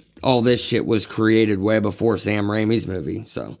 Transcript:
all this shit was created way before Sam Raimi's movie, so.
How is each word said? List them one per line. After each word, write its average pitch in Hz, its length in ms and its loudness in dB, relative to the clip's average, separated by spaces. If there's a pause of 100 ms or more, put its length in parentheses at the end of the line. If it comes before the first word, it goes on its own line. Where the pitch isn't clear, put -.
(220)
all 127 180 2
this 120 240 2
shit 120 220 -2
was 110 180 0
created 110 540 2
way 107 220 2
before 107 360 0
Sam 104 300 -2
Raimi's 107 400 0
movie, 92 400 -6
so. - 340 -12